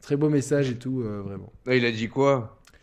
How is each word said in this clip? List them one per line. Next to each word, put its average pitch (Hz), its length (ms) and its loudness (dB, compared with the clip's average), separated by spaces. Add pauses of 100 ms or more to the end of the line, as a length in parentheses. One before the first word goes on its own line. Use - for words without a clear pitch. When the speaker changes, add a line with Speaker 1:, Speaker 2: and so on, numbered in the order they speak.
Speaker 1:
Très 147 140 -4
beau 151 140 2
message 139 420 2
et 117 40 -4
tout, 127 300 -6
euh, 104 160 -8
vraiment. 98 300 -12 (160)
Speaker 2:
Ah, 127 80 4
il 120 100 4
a 117 60 2
dit 110 160 -4
quoi ? 135 460 2 (300)